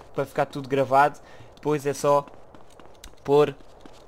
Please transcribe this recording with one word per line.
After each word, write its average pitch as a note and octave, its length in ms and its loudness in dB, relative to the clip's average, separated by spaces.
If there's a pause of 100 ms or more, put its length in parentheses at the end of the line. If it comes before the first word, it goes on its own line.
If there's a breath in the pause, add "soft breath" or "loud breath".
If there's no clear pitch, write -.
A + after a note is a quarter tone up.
(160)
para C#3 100 -4
ficar C#3+ 220 -2
tudo C#3+ 200 -12
gravado. C3+ 520 2 (360 loud breath)
Depois D3 300 -4
é C#3+ 80 -2
só C#3+ 320 2 (960)
pôr, C#3 320 4 (520)